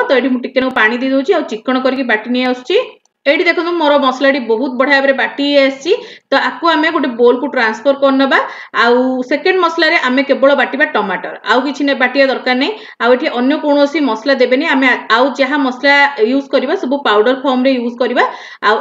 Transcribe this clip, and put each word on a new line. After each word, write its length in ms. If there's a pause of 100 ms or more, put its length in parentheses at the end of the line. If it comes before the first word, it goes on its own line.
ତ 160
ଏଠି 100
ମୁଁ 140
ଟିକେ 180
ନାକୁ 140
ପାଣି 240
ଦେଇଦେଉଛି, 360
ଆଉ 160
ଚିକ୍କଣ 300
କରିକି 300
ବାଟି 200
ନେଇ 140
ଆସୁଛି। 320 (500)
ଏଇଠି 180
ଦେଖନ୍ତୁ, 280
ମୋର 260
ମସଲାଟି 480
ବହୁତ 260
ବଢ଼ିଆ 260
ଭାବରେ 220
ବାଟି 240
ହେଇ 220
ଆସିଛି। 260 (360)
ତ 60 (140)
ଆକୁ 200
ଆମେ 220
ଗୋଟେ 240
ବୋଲକୁ 340
ଟ୍ରାନ୍ସଫର 520
କରିନେବା। 380 (360)
ଆଉ 240 (240)
ସେକେଣ୍ଡ 380
ମସଲାରେ 420
ଆମେ 200
କେବଳ 320
ବାଟିବା 300 (100)
ଟମାଟର, 400 (100)
ଆଉ 180
କିଛି 220
ନେ-, 140
ବାଟିବା 280
ଦରକାର 320
ନାହିଁ। 140 (280)
ଆଉ 120
ଏଠି 160
ଅନ୍ୟ 340
କୌଣସି 380
ମସଲା 340
ଦେବେନି, 320
ଆମେ 200 (240)
ଆଉ 140 (140)
ଯାହା 200
ମସଲା 360 (260)
ୟୁଜ୍ 280
କରିବା 280
ସବୁ 260
ପାଉଡର 400
ଫର୍ମରେ 360
ୟୁଜ୍ 200
କରିବା। 260 (380)
ଆଉ 180